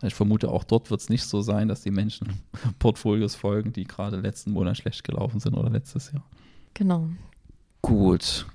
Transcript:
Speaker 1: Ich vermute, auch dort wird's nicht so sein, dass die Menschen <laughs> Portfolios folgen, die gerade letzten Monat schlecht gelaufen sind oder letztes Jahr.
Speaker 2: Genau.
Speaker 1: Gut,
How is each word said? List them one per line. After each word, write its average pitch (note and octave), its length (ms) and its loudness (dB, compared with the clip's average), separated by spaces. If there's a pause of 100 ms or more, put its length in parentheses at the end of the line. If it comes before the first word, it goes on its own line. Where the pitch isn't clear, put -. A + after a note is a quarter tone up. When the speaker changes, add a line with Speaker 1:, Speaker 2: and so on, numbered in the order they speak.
Speaker 1:
Ich G2 140 -2
vermute, G#2+ 340 2
auch - 140 0
dort - 280 0
wird's - 180 -4
nicht - 160 0
so G#2 160 -2
sein, G#2+ 260 0
dass - 140 -4
die G2 100 -4
Menschen G#2+ 360 -2 (260)
<laughs> - 260 -4
Portfolios G#2+ 560 2
folgen, G#2+ 380 -2
die F#2 120 -6
gerade G2 340 -6
letzten G#2 320 -6
Monat F#2 260 0
schlecht - 260 -6
gelaufen A2 360 -2
sind - 160 -2
oder A#2 140 0
letztes B2 420 -4
Jahr. C#3+ 120 -6 (500)
Speaker 2:
Genau. F3 360 0 (720)
Speaker 1:
Gut, F#2+ 720 4